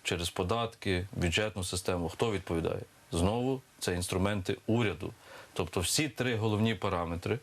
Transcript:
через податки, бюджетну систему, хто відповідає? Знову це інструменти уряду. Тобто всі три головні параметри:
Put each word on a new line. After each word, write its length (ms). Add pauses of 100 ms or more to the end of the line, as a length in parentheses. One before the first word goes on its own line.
через 260
податки, 840
бюджетну 520
систему, 460
хто 220
відповідає? 500 (300)
Знову 500 (180)
це 160
інструменти 600 (100)
уряду. 460 (400)
Тобто 260
всі 300
три 260
головні 400
параметри: 680